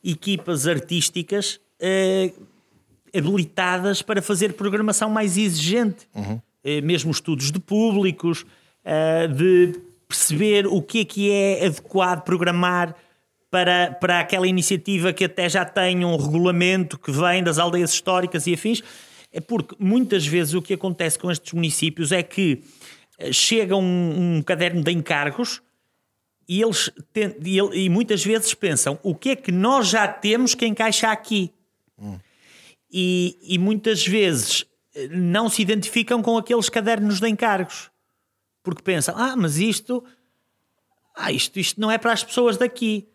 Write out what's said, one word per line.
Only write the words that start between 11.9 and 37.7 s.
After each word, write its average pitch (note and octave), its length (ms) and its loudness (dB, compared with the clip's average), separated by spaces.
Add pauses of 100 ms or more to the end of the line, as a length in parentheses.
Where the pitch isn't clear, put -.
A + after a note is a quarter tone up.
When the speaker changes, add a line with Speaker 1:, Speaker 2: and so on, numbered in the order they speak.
Speaker 1:
programar F3 720 0 (540)
para, F3+ 500 2
para F3 200 2
aquela F#3 280 0
iniciativa F#3 680 0
que F#3 120 -2
até F3 240 -2
já F3+ 160 0
tem F3+ 380 0
um F3 140 0
regulamento F3 840 0
que - 120 -8
vem F3 320 2
das E3 140 0
aldeias F3 360 0
históricas F3+ 540 -2
e F3 60 0
afins. A3 280 -2 (500)
É E3 100 -8
porque - 380 -4
muitas G3+ 460 2
vezes D#3+ 280 0
o F3 80 0
que F#3+ 120 -4
acontece E3+ 440 -4
com F3+ 140 -4
estes - 220 -6
municípios D#3+ 580 -2
é F3+ 120 2
que, E3+ 380 0 (560)
eh, - 140 -6
chega G3 440 0
um, F3 600 2
um D3+ 40 0
caderno E3+ 420 0
de E3 80 0
encargos D#3 680 -2 (840)
e F#3 140 0
eles A3 280 0 (220)
ten-, G#3 320 -2
e F#3 160 0
ele-, F#3+ 260 0
e F#3 40 2
muitas G#3 340 2
vezes A3 300 0
pensam, D3 500 0
"O F#3 120 -2
que - 160 -4
é B3+ 40 2
que C4 160 -6
nós G#3+ 380 2
já G#3 180 2
temos A3+ 480 0
que A#3 100 -2
encaixa A3 460 0
aqui?" G#3 400 -2 (480)
Speaker 2:
Hum. G2+ 180 -14 (760)
Speaker 1:
E, F3+ 520 0
e F3+ 140 -2
muitas G#3 500 0
vezes, F3+ 580 0 (300)
eh, C#3 160 -8
não F3+ 380 0
se G#3 120 0
identificam A3 600 0
com A3+ 160 0
aqueles A3+ 320 0
cadernos G#3 500 0
de A3+ 80 0
encargos, G#3 600 -2 (760)